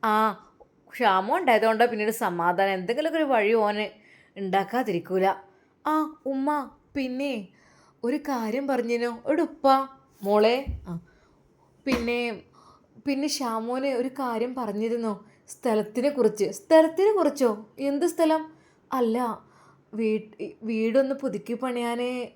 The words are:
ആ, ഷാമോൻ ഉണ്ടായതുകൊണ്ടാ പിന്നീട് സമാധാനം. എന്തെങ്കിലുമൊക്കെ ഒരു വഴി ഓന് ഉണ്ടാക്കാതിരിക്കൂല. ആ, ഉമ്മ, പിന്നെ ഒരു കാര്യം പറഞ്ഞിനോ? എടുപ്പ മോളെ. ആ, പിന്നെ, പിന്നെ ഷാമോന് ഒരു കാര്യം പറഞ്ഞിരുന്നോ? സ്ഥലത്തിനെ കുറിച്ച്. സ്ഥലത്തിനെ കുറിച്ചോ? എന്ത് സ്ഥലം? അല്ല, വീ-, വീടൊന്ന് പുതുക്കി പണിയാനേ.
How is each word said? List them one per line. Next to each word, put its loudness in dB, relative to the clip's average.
ആ, 2
ഷാമോൻ 2
ഉണ്ടായതുകൊണ്ടാ 4
പിന്നീട് -2
സമാധാനം. 0
എന്തെങ്കിലുമൊക്കെ -2
ഒരു 2
വഴി 2
ഓന് 2
ഉണ്ടാക്കാതിരിക്കൂല. -2
ആ, 0
ഉമ്മ, -2
പിന്നെ -4
ഒരു -2
കാര്യം -4
പറഞ്ഞിനോ? -2
എടുപ്പ 0
മോളെ. 4
ആ, -8
പിന്നെ, -2
പിന്നെ 0
ഷാമോന് -2
ഒരു 0
കാര്യം -4
പറഞ്ഞിരുന്നോ? -4
സ്ഥലത്തിനെ -2
കുറിച്ച്. 2
സ്ഥലത്തിനെ 4
കുറിച്ചോ? 0
എന്ത് 0
സ്ഥലം? 2
അല്ല, 0
വീ-, -4
വീടൊന്ന് 0
പുതുക്കി -6
പണിയാനേ. -4